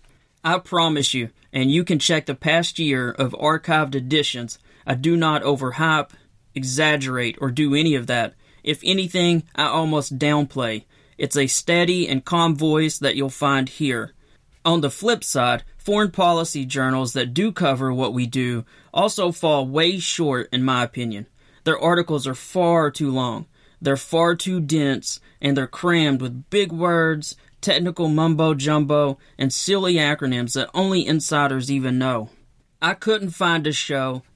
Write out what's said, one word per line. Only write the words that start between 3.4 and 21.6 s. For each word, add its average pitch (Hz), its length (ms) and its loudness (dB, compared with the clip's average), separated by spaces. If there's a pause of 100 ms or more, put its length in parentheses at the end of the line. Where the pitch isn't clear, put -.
editions, 127 640 -2 (260)
I 131 120 -2
do 160 200 2
not 156 280 2
overhype, 143 680 0 (420)
exaggerate, 131 880 0
or 131 120 -2
do 143 240 2
any 156 180 2
of 120 140 -4
that. 120 260 -2 (300)
If 151 180 -4
anything, 175 600 0 (100)
I 147 120 0
almost 151 520 -2
downplay. 139 640 0 (360)
It's 147 180 -2
a 135 100 2
steady 175 600 0
and 131 140 -2
calm 170 320 2
voice 156 440 0
that 139 180 -2
you'll 135 140 -2
find 135 400 0
here. 127 420 -4 (540)
On 165 160 2
the 139 80 0
flip 233 340 -2
side, 123 400 0 (140)
foreign 208 320 0
policy 165 560 0
journals 131 480 -2
that 123 180 -4
do 196 200 0
cover 135 380 0
what 127 220 0
we 123 140 -2
do 123 400 -2 (260)
also 185 400 0
fall 147 340 2
way 165 320 0
short, 143 540 -2
in 127 100 0
my 127 220 2
opinion. 117 420 -8 (380)